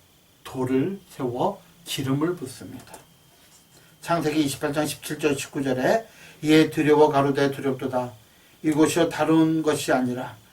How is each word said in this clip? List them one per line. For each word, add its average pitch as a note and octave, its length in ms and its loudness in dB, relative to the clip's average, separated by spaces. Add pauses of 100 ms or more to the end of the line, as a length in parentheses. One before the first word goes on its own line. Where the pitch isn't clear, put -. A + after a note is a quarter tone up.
(440)
돌을 C3 560 -2 (100)
세워 C#3 520 -6 (240)
기름을 C#3+ 500 -2
붓습니다. - 600 -14 (1040)
창세기 D#3 420 0
이십팔 C#3+ 300 -4
장 D3+ 120 0
십칠 - 340 -8
절, C#3+ 160 0
십구 C#3 280 -6
절에 C3 440 0 (360)
"이에 D3+ 260 6
두려워 D3 400 6
가로되, C#3 420 2
두렵도다. B2+ 600 -4 (480)
이곳이여 D#3 480 2
다른 D#3+ 540 2
것이 D3+ 280 0
아니라 B2+ 460 -2 (160)